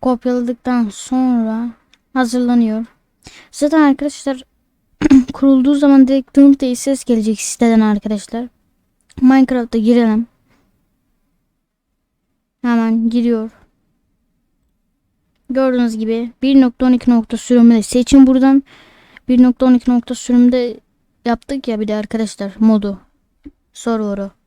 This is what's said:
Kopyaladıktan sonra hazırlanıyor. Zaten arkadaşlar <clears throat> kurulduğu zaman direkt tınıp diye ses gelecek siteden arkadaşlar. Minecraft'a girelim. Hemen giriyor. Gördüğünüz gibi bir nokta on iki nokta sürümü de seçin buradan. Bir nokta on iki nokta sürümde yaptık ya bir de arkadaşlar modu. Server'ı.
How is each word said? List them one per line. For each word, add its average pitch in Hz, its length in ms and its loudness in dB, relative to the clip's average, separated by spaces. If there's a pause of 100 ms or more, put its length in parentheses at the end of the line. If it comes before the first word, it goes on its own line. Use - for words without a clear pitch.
Kopyaladıktan 247 880 -4
sonra 240 800 -4 (440)
hazırlanıyor. 240 720 -2 (680)
Zaten 302 300 0
arkadaşlar 277 640 -2 (440)
<clears throat> 269 460 2
kurulduğu 269 420 2
zaman 277 320 4
direkt 269 260 -2
tınıp 277 260 6
diye 247 160 -2
ses 269 280 -4
gelecek 220 380 -2
siteden 226 380 0
arkadaşlar. 214 680 -4 (760)
Minecraft'a 254 560 0
girelim. 226 500 0 (2250)
Hemen 226 480 -2
giriyor. 226 420 -2 (2000)
Gördüğünüz 247 480 -2
gibi 226 340 -6 (100)
bir 269 200 4
nokta 254 240 0
on 254 80 2
iki 247 180 0
nokta 233 260 -2
sürümü 233 380 4
de 220 60 0
seçin 254 460 4
buradan. 269 360 2 (640)
Bir 254 160 4
nokta 254 220 0
on 254 80 4
iki 247 180 0
nokta 247 240 -4
sürümde 247 640 0 (460)
yaptık 240 420 -6
ya 220 120 -6
bir 214 80 -4
de 214 80 -6
arkadaşlar 208 640 -8
modu. 208 400 0 (760)
Server'ı. 202 580 -8 (160)